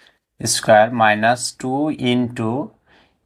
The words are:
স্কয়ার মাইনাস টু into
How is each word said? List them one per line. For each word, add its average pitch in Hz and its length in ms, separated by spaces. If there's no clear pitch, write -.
স্কয়ার 113 480
মাইনাস 113 680
টু 139 300
into 123 800